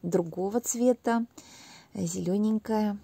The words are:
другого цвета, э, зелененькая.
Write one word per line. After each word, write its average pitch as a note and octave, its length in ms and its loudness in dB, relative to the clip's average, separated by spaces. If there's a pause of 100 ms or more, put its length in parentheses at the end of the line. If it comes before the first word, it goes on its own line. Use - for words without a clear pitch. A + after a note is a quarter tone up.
другого F3+ 580 0
цвета, A#3 640 2 (680)
э, G3 100 -4
зелененькая. G#3 1000 0